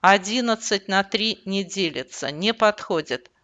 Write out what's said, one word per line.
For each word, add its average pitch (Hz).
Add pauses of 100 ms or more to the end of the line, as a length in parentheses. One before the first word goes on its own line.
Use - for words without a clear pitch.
одиннадцать 208
на 196
три 220
не 196
делится, 156
не 170
подходит. 208 (140)